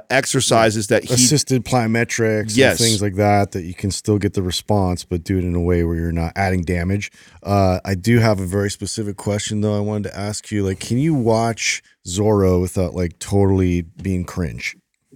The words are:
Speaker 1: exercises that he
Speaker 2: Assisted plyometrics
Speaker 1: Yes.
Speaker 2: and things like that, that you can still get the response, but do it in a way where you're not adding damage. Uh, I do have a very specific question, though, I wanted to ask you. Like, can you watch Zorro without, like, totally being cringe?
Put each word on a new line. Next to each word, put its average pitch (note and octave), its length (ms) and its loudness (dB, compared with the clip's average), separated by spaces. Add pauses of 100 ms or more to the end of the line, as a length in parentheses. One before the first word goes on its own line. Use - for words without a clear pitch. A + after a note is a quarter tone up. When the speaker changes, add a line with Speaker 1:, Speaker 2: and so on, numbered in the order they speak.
Speaker 1:
exercises A#2 760 2
that A2 160 2
he - 100 -4
Speaker 2:
Assisted B2+ 520 2
plyometrics A2+ 920 0
Speaker 1:
Yes. A#2+ 220 4
Speaker 2:
and A#2 80 4
things G#2+ 160 0
like G#2 120 -2
that, G2+ 360 2
that F#2+ 100 -6
you F2+ 140 -10
can G2 160 -4
still G#2 260 0
get G2 160 -2
the G2+ 80 -2
response, F2+ 640 0
but F2 200 -4
do F#2+ 140 0
it F2+ 60 0
in F2 100 -2
a F2 80 0
way F2 220 2
where E2+ 120 -2
you're E2+ 160 -4
not E2 240 -2
adding F#2 280 0
damage. F2+ 480 -2 (320)
Uh, F#2+ 420 2
I G2 80 -2
do A2+ 240 2
have A2 220 2
a F#2+ 60 -4
very G2+ 260 -2
specific G2+ 460 -8
question, G#2 440 -4
though, G#2 160 0
I G2+ 40 -2
wanted G#2 280 -4
to - 80 -14
ask G2+ 320 -8
you. G2+ 160 -2
Like, F#2+ 140 -2
can - 180 -4
you D#3 160 2
watch A2+ 680 0 (240)
Zorro F#2+ 520 4
without, F#2 360 -2
like, F2 240 -4
totally F#2+ 600 2
being F2+ 440 -4
cringe? B1+ 500 -8 (400)